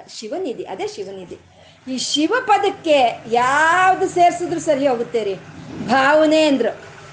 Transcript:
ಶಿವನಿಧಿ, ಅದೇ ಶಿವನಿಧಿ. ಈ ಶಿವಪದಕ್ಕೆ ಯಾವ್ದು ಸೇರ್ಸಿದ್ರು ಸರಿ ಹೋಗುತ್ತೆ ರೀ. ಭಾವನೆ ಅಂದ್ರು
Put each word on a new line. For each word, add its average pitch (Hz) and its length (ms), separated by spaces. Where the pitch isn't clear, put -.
ಶಿವನಿಧಿ, 247 540
ಅದೇ 208 240
ಶಿವನಿಧಿ. 190 500
ಈ 262 60
ಶಿವಪದಕ್ಕೆ 320 1300
ಯಾವ್ದು 320 800
ಸೇರ್ಸಿದ್ರು 349 500
ಸರಿ 285 280
ಹೋಗುತ್ತೆ 233 360
ರೀ. 196 120
ಭಾವನೆ 302 600
ಅಂದ್ರು 226 500